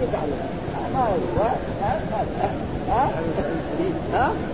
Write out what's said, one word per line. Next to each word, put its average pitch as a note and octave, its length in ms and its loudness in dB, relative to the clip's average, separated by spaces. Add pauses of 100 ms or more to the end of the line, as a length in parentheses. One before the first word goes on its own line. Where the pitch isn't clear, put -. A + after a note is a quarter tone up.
يفعلون. D#3 380 0 (340)
ها؟ - 60 -4 (120)
ما C4 160 4
يقول. E3+ 380 2 (340)
ها؟ A#3+ 180 2 (880)
ها؟ A#3 200 4 (1040)
ها؟ C4 180 4 (220)